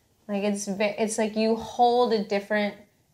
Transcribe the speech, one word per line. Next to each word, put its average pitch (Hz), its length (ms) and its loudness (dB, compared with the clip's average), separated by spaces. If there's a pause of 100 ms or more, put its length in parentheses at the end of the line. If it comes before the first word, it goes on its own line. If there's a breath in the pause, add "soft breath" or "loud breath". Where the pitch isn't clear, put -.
(300)
like, 202 140 -2
it's 202 240 -2
ve-, 202 300 -2
it's 214 200 -2
like 220 180 -2
you 220 220 2
hold 240 560 2
a 208 100 2
different 202 520 -2 (380)